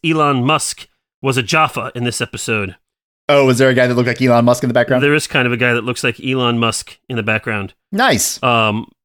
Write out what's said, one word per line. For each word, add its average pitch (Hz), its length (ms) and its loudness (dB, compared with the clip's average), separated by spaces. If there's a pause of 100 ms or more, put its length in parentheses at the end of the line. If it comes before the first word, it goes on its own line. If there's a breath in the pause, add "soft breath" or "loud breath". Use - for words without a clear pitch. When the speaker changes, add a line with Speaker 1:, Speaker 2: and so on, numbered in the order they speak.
Speaker 1:
Elon 147 400 0
Musk - 420 -4 (340)
was 135 140 -2
a 127 80 -2
Jaffa 131 500 -2
in 120 120 -4
this 120 160 -4
episode." 107 560 -6 (500)
Speaker 2:
Oh, 143 200 6
was 127 100 4
there 131 120 6
a 131 40 2
guy 123 140 2
that 123 80 0
looked 120 120 2
like 120 140 -2
Elon 120 240 4
Musk 120 180 2
in 127 60 0
the 117 40 -2
background? 127 300 2
Speaker 1:
There 147 120 2
is 151 120 -2
kind 131 180 0
of 120 60 0
a 123 60 -4
guy 120 160 0
that 117 100 -2
looks 123 200 -6
like 123 200 -4
Elon 123 360 0
Musk - 400 -4 (100)
in 131 80 -8
the 110 60 -4
background. 107 500 -4 (180)
Speaker 2:
Nice. 196 520 -2
Speaker 1:
Um, 113 460 0 (160)